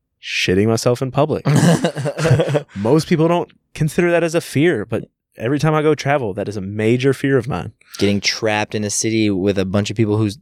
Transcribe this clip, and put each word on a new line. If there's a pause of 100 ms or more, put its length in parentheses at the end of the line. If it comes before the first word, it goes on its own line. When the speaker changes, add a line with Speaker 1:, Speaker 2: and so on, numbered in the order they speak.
(220)
Speaker 1:
shitting
myself
in
public.
Speaker 2:
<laughs>
Speaker 1:
<laughs>
Most
people
don't (220)
consider
that
as
a
fear,
but (280)
every
time
I
go
travel,
that
is
a
major
fear
of
mine. (240)
Speaker 2:
Getting
trapped
in
a
city
with
a
bunch
of
people
who (120)